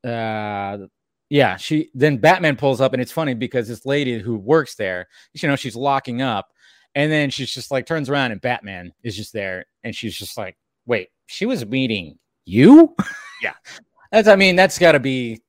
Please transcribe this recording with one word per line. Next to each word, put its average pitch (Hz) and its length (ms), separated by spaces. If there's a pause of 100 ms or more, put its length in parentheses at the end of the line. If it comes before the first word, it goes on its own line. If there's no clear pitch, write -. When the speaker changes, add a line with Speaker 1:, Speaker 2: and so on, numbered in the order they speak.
Speaker 1:
Uh, 107 720 (520)
yeah, 123 260
she, - 380
then 139 240
Batman 156 380
pulls 131 240
up, 131 120
and 127 80
it's 123 120
funny 151 220
because 117 340
this 117 180
lady 135 320
who 110 180
works 131 380
there, 92 340 (240)
you - 160
know, 143 80
she's 117 200
locking 131 460
up, 113 280 (440)
and 147 160
then 147 200
she's 131 220
just - 180
like, 131 160
turns 151 240
around, 135 220
and 98 80
Batman 98 520 (100)
is 107 140
just 104 160
there, 95 320 (200)
and 113 100
she's 107 220
just - 200
like, 95 200 (300)
"Wait, 110 220 (180)
she - 200
was 214 180
meeting 107 540 (260)
you?" 214 500 (480)
Speaker 2:
Yeah. - 160
Speaker 1:
<laughs> - 40 (500)
That's, 208 140
I 208 80
mean, 190 220
that's 185 200
gotta 165 220
be 123 500